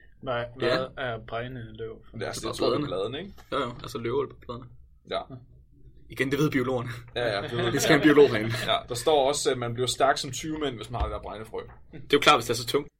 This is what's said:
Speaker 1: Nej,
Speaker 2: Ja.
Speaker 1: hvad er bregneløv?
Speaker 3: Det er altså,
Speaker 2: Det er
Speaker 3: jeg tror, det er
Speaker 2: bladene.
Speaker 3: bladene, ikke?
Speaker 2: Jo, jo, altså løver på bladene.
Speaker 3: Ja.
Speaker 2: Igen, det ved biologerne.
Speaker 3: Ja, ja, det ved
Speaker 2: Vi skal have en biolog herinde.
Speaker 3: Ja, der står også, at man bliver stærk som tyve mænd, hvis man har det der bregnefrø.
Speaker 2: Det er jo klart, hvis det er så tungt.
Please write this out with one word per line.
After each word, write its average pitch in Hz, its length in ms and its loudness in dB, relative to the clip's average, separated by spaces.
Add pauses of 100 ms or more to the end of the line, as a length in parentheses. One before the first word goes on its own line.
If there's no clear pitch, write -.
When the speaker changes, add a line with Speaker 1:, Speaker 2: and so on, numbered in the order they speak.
(240)
Speaker 1:
Nej, 127 160 -4
Speaker 2:
Ja. 120 60 -4 (220)
Speaker 1:
hvad 127 200 0 (100)
er 120 300 -6
bregneløv? 113 680 -10 (180)
Speaker 3:
Det 117 100 -10
er 73 40 -4
altså, - 140 -8
Speaker 2:
Det 107 40 -8
er - 40 -4
Speaker 3:
jeg - 60 -6
tror, - 140 0
det 117 60 0
er 98 120 -2
Speaker 2:
bladene. - 0 -
Speaker 3:
bladene, 101 320 -4
ikke? 190 140 -12 (180)
Speaker 2:
Jo, 131 80 -2
jo, 123 120 -4 (100)
altså - 160 -10
løver 123 300 -2
på - 80 -16 (100)
bladene. 120 200 -12 (440)
Speaker 3:
Ja. 92 120 -4 (880)
Speaker 2:
Igen, 131 220 -2
det 139 80 0
ved 151 120 4
biologerne. 123 380 0 (260)
Speaker 3:
Ja, 117 200 0
ja, 101 60 -2
det - 160 -6
ved 117 140 0
Speaker 2:
Vi 143 80 0
skal - 120 4
have 147 120 6
en 156 60 10
biolog 143 200 10
herinde. 113 220 0 (160)
Speaker 3:
Ja, 110 100 2 (120)
der 123 60 -6
står 143 320 4
også, 147 240 0
at 127 60 0
man 120 160 -4
bliver 123 140 0
stærk 143 300 2
som 139 140 -6
tyve 156 280 -6
mænd, 139 160 -2
hvis 110 140 -12
man 120 120 -4
har 135 60 0
det 135 60 -6
der 104 80 -6
bregnefrø. 98 400 -10 (300)
Speaker 2:
Det 156 100 -14
er - 120 -16
jo 143 60 8
klart, 147 180 8
hvis 113 80 0
det 120 80 0
er 110 40 -2
så 117 100 -6
tungt. 143 220 -2 (100)